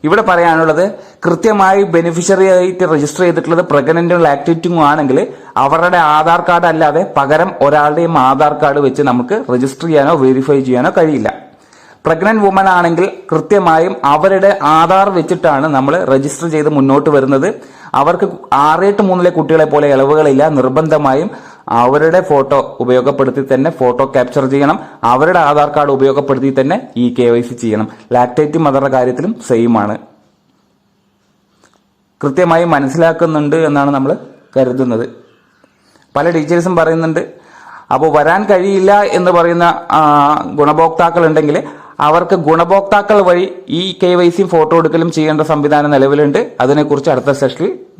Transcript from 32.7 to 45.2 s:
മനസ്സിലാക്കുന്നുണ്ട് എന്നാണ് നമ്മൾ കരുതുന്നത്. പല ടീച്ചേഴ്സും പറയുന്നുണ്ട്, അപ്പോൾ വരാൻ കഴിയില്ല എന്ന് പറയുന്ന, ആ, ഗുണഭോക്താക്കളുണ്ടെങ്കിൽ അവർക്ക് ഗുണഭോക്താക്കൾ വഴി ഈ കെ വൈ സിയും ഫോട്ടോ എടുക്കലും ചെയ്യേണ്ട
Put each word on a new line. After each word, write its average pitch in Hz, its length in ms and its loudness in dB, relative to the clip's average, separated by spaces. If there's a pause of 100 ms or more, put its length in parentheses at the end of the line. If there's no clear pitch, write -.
മനസ്സിലാക്കുന്നുണ്ട് 156 840 0 (120)
എന്നാണ് 143 280 0
നമ്മൾ 135 140 -2 (460)
കരുതുന്നത്. 127 480 -2 (1120)
പല 147 100 -2 (100)
ടീച്ചേഴ്സും 170 460 -2
പറയുന്നുണ്ട്, 160 420 -2 (720)
അപ്പോൾ 151 220 0
വരാൻ 165 240 2 (100)
കഴിയില്ല 190 400 2 (280)
എന്ന് 180 180 0
പറയുന്ന, 170 280 2 (340)
ആ, - 20 2 (580)
ഗുണഭോക്താക്കളുണ്ടെങ്കിൽ 160 1000 0 (500)
അവർക്ക് 170 260 0 (100)
ഗുണഭോക്താക്കൾ 196 720 2 (100)
വഴി 180 160 2 (360)
ഈ - 20 -4 (200)
കെ 180 180 2
വൈ 175 160 4
സിയും 190 180 0
ഫോട്ടോ 156 280 2
എടുക്കലും 165 340 0
ചെയ്യേണ്ട 156 260 0 (100)